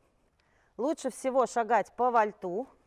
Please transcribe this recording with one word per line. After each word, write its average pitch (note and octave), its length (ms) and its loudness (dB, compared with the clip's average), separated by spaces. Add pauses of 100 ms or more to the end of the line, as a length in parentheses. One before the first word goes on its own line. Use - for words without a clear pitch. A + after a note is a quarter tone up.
(760)
Лучше C#4 360 -2
всего B3+ 340 0
шагать A3 460 0
по B3 180 0
вальту. G#3+ 580 0 (200)